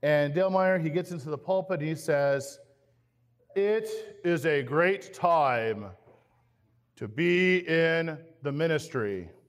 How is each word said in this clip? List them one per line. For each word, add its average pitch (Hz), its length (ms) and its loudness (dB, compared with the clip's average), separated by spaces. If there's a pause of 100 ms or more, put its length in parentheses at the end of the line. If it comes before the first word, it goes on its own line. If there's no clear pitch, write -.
And 147 300 2
Dale 185 160 2
Meyer, 185 280 2
he 160 120 -2
gets 175 220 -4
into 156 180 -10
the 151 80 -4
pulpit 185 420 -2
and 151 100 -4
he 160 60 -2
says, 143 640 0 (960)
It 214 340 0 (340)
is 170 220 0
a 151 160 2
great 170 520 0
time 120 760 2 (1080)
to 113 100 -10
be 175 600 2
in 165 500 2 (260)
the 143 80 -4
ministry. 127 760 -2 (200)